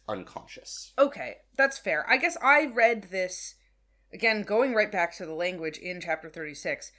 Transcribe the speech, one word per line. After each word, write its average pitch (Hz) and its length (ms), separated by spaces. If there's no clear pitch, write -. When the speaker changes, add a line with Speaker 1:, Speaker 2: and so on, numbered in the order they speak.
Speaker 1:
unconscious. - 920
Speaker 2:
Okay, 175 380
that's 269 220
fair. 156 300
I 254 100
guess 330 240
I 294 240
read 233 380
this, 185 500
again, 214 300
going 240 320
right 214 180
back 175 240
to 185 80
the 160 80
language 165 460
in 180 240
chapter 165 260
thirty-six. 151 720